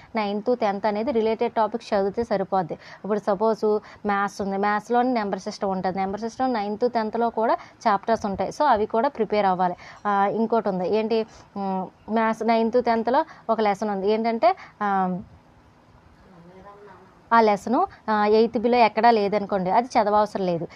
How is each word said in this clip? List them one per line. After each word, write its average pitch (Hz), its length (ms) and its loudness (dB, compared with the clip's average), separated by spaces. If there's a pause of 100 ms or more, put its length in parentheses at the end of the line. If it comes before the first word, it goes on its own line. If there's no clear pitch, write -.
(140)
నైన్త్, 208 460 -2
టెన్త్ 202 260 -2
అనేది 220 260 -2
రిలేటెడ్ 226 400 0
టాపిక్స్ 226 420 -2
చదివితే 202 300 0
సరిపోద్ది. 190 500 -2 (220)
ఇప్పుడు 208 220 -4
సపోజ్ 214 460 0 (420)
మ్యాథ్స్ 202 360 -2
ఉంది, 196 140 -4
మ్యాథ్స్‌లోని 208 560 0
నెంబర్ 202 280 -2
సిస్టమ్ 202 300 -6
ఉంటుంది, 185 280 -4
నెంబర్ 196 220 -4
సిస్టమ్ 254 320 -4
నైన్త్, 214 400 -2
టెన్త్లో 226 380 -2
కూడా 233 260 0 (240)
చాప్టర్స్ 220 460 0
ఉంటాయి. 190 240 -4
So, 247 120 -4
అవి 220 240 4
కూడా 233 220 0
ప్రిపేర్ 208 380 0
అవ్వాలి. 180 280 0 (320)
ఆ, 202 200 2
ఇంకోటి 220 420 0
ఉంది, 185 280 -2
ఏంటి, 220 260 0 (340)
మ్, 190 280 -4 (260)
మ్యాథ్స్ 220 320 0
నైన్త్, 226 420 2
టెన్త్లో 240 400 2 (260)
ఒక 220 100 0
లెసన్ 208 300 0
ఉంది, 196 200 -2
ఏంటంటే, 226 460 2 (260)
ఆ, 208 60 0 (2500)
ఆ 233 80 6
లెసన్, 220 720 0
ఆ, 208 160 2
ఎయిత్ 220 320 2
బిలో 240 200 2
ఎక్కడా 220 320 4
లేదనుకోండి, 202 600 0
అది 240 160 2
చదవవసరం 208 600 0
లేదు. 170 300 -2